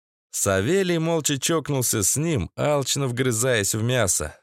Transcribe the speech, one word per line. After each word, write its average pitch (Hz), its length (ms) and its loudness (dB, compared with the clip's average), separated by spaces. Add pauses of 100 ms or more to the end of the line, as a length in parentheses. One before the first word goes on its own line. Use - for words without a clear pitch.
(320)
Савелий 165 680 0
молча 160 400 0
чокнулся 135 640 0
с - 140 2
ним, 147 380 -2
алчно 139 520 -2
вгрызаясь 120 680 0
в 110 80 -2
мясо. 110 600 0